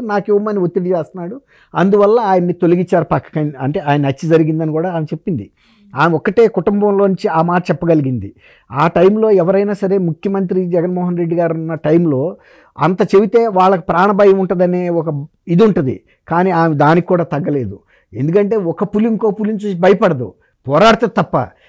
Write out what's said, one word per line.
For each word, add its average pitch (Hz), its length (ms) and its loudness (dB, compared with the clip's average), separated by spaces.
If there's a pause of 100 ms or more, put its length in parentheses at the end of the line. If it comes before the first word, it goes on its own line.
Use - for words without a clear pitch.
నాకు 208 280 -4
ఇవ్వమని 208 300 0
ఒత్తిడి 180 320 -2
చేస్తున్నాడు, 180 500 -6 (340)
అందువల్ల 202 460 4
ఆయన్ని 185 320 0
తొలగించారు 175 520 0
పక్కకి, 151 560 -4
అంటే 143 200 -4
ఆయన 147 260 0
హత్య 139 220 -4
జరిగిందని 160 440 0
కూడా 160 180 -2
ఆమె 165 140 -4
చెప్పింది. 156 460 -6 (440)
ఆమె 156 200 2
ఒక్కటే 202 340 2
కుటుంబంలోంచి 202 800 0
ఆ 160 140 0
మాట 175 280 0
చెప్పగలిగింది. 139 640 -2 (360)
ఆ 139 180 -2
టైంలో 208 420 2
ఎవరైనా 196 420 2
సరే, 196 260 -2
ముఖ్యమంత్రి 185 680 -2
జగన్మోహన్ 180 520 -2
రెడ్డి 170 180 -2
గారు 170 180 0
ఉన్న 160 200 -6
టైంలో 156 600 0 (420)
అంత 170 240 0
చెబితే 208 440 2
వాళ్ళకి 185 360 2
ప్రాణభయం 196 560 2
ఉంటుందనే 180 500 0
ఒక 165 200 -2 (400)
ఇది 170 160 4
ఉంటుంది, 170 360 0 (280)
కానీ 180 220 0
ఆమె 165 240 2
దానికి 156 320 2
కూడా 175 180 0
తగ్గలేదు. 143 540 -4 (340)
ఎందుకంటే 196 440 0
ఒక 180 280 -4
పులి 208 240 -2
ఇంకో 220 220 -2
పులిని 208 340 -4
చూసి 202 160 -4
భయపడదు, 180 520 0 (360)
పోరాడుతుంది 208 480 2
తప్ప. 180 200 -2 (320)